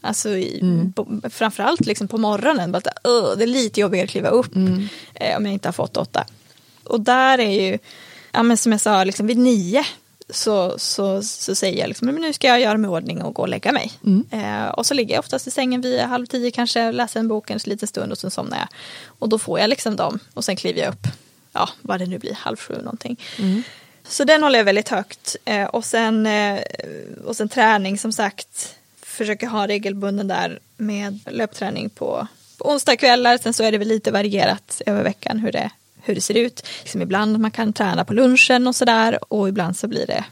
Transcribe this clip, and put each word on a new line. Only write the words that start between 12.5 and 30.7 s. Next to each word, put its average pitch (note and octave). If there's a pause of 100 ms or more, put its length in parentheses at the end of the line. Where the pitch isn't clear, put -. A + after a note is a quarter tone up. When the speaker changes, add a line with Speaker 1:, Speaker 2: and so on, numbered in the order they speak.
Speaker 1:
göra A3
mig G#3+
i F#3
ordning E3
och D#3+
gå -
och F#3
lägga G3
mig." B3 (120)
Speaker 2:
Mm. G#3
Speaker 1:
Eh, G3+
och -
så C#4+
ligger A#3
jag -
oftast -
i B3+
sängen B3+
vid B3
halv B3
tio B3
kanske, A#3
läser A#3+
en A3+
bok G#3+
en G#3+
liten G#3
stund -
och -
sen G3
somnar -
jag. - (380)
Och -
då A3
får E3+
jag G#3+
liksom B3
dem - (160)
och -
sen G3
kliver F3+
jag -
upp, - (460)
ja, - (140)
vad F#3+
det F3+
nu F3+
blir, -
halv -
sju -
någonting. - (180)
Speaker 2:
Mm. G3 (460)
Speaker 1:
Så -
den D4+
håller C#4
jag G#3+
väldigt G3
högt. -
Eh, G#3
och A3+
sen, A3
eh, G#3 (640)
och A3+
sen G#3+
träning G#3
som A3
sagt, - (280)
försöker G#3+
ha G#3+
regelbunden G3+
där F3+ (180)